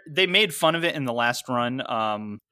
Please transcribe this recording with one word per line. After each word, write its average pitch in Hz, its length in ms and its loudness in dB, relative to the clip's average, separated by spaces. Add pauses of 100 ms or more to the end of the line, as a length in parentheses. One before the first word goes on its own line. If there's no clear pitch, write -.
they 175 180 2
made 190 280 4
fun 160 200 2
of 165 80 -2
it 165 120 0
in 143 100 -4
the 120 80 -2
last 120 340 0
run, 123 420 -2
um, 107 520 -4 (100)